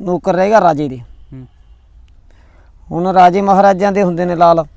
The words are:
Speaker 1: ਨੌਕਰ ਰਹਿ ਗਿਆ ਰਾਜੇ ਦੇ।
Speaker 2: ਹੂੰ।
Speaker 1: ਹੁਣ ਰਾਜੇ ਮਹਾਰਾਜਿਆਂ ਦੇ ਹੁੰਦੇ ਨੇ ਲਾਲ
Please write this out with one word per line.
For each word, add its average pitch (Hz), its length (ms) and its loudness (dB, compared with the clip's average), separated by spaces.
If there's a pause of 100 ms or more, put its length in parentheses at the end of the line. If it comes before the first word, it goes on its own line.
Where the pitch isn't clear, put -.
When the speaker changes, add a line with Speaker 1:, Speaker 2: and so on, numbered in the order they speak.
Speaker 1:
ਨੌਕਰ 180 340 -4
ਰਹਿ 185 140 0
ਗਿਆ 214 120 2
ਰਾਜੇ 151 280 0
ਦੇ। 127 100 -12
Speaker 2:
ਹੂੰ। 127 480 -20 (1400)
Speaker 1:
ਹੁਣ 170 160 -4
ਰਾਜੇ 180 340 2
ਮਹਾਰਾਜਿਆਂ 196 520 2
ਦੇ 196 100 -2
ਹੁੰਦੇ 175 220 -2
ਨੇ 175 120 -4
ਲਾਲ 170 240 2 (160)